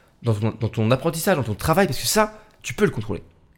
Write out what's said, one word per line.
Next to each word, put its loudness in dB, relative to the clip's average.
dans 2
ton, -2
dans -2
ton 0
apprentissage, 2
dans 0
ton -4
travail, 2
parce -2
que -4
ça, 0
tu -10
peux 0
le 4
contrôler. -6